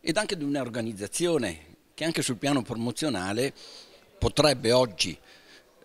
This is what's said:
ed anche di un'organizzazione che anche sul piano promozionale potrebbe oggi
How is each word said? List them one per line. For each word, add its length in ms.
ed 120
anche 200
di 60
un'organizzazione 1300
che 100
anche 180
sul 140
piano 260
promozionale 920
potrebbe 540
oggi 440